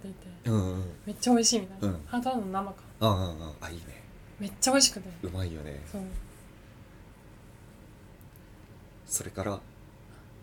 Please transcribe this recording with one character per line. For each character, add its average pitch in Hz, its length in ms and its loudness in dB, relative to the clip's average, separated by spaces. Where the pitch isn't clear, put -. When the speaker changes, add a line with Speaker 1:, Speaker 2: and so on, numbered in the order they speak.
Speaker 1:
言 196 80 -10
っ - 20 -18
て、 - 360 -6
Speaker 2:
う - 20 4
ん、 92 220 4
う 92 40 -2
ん。 92 60 -2
Speaker 1:
め 208 60 -4
っ - 60 -12
ち - 100 0
ゃ 247 40 8
美 240 80 10
味 226 80 6
し 240 80 6
い 214 40 2
み 190 60 -2
た - 80 -12
い - 60 -14
な。 202 80 2
Speaker 2:
う - 20 4
ん。 170 160 -2
Speaker 1:
ハ 240 120 -2
ー 247 40 0
ト 254 80 0
ラ 254 60 0
ン 226 40 0
ド 190 60 -2
の 185 60 -4
生 196 180 -2
か。 190 60 -12
Speaker 2:
あ 110 60 6
あ、 110 40 8
あ 101 40 6
あ、 90 40 4
あ - 40 -8
あ、 85 40 -10
い 85 40 -8
い - 40 -8
ね。 82 40 -12
Speaker 1:
め 202 80 -6
っ 196 140 -8
ち 233 80 8
ゃ - 20 8
美 269 80 8
味 262 80 8
し - 40 4
く 202 100 -6
て。 180 80 -10
Speaker 2:
う 90 60 -6
ま 95 140 -2
い 82 80 -2
よ 78 100 -8
ね。 71 180 -8
Speaker 1:
そ 202 80 -6
う。 190 40 -6
Speaker 2:
そ - 180 -2
れ - 60 -10
か 95 120 -4
ら、 98 160 -2